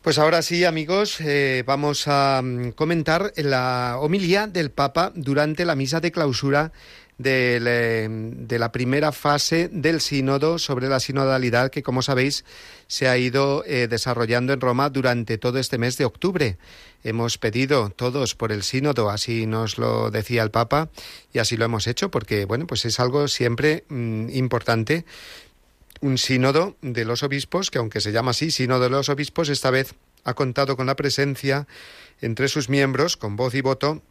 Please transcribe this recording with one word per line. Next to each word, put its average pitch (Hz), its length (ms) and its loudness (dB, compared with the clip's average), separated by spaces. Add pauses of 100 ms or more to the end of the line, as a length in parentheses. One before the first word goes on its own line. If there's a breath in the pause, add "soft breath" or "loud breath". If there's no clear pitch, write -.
Pues 151 180 2
ahora 160 220 6
sí, 175 220 0
amigos, 175 560 0
eh, 139 480 2
vamos 143 400 0
a, 139 340 4
mm, 123 300 -4
comentar 165 640 0
la 127 640 0
homilía 185 480 2
del 175 240 -4
Papa 165 420 0
durante 151 520 0
la 165 100 0
misa 135 240 -2
de 165 140 -2
clausura 143 580 0 (460 loud breath)
del, 123 500 2
eh, 117 420 0
de 113 480 -6
la 117 140 0
primera 135 400 0
fase 151 560 0
del 160 320 0
sínodo 139 580 0
sobre 131 300 -2
la 135 140 2
sinodalidad 131 680 2
que, 139 140 -6
como 127 180 0
sabéis, 135 440 0 (440 loud breath)
se - 180 0
ha 127 100 4
ido, 139 500 0
eh, 123 200 0
desarrollando 120 640 0
en 131 100 0
Roma 127 280 2
durante 123 480 0
todo 123 220 -2
este 127 180 -4
mes 120 200 -2
de 143 80 2
octubre. 147 520 0 (460 loud breath)
Hemos 113 340 -2
pedido 120 540 2
todos 127 420 -2
por 113 180 -4
el 104 120 -4
sínodo, 131 480 0
así 113 340 -2
nos 110 320 -2
lo 113 320 0
decía 113 320 -2
el 110 80 0
Papa, 139 400 0 (420 loud breath)
y - 60 -4
así 117 180 0
lo 113 100 0
hemos 113 200 -2
hecho, 123 240 -2
porque, 107 360 -2
bueno, 117 200 -2
pues 127 200 -4
es 113 140 -2
algo 131 280 2
siempre, 131 640 0
mm, 117 420 -4
importante. 127 760 0 (960 loud breath)
Un 135 160 0
sínodo 135 640 2
de 120 240 -4
los 117 160 -2
obispos, 143 480 -4
que - 80 -4
aunque 110 240 -2
se 110 100 -2
llama 117 200 0
así, 156 180 -2
sínodo 127 320 2
de 123 80 4
los 135 180 0
obispos, 143 420 -2
esta 139 200 0
vez 131 240 0 (300)
ha 120 100 -2
contado 135 420 0
con 127 120 -2
la 135 80 0
presencia 139 720 -2 (540 loud breath)
entre 117 260 0
sus 127 220 -2
miembros, 139 480 2
con 104 180 -6
voz 120 180 -2
y 135 80 0
voto 135 500 0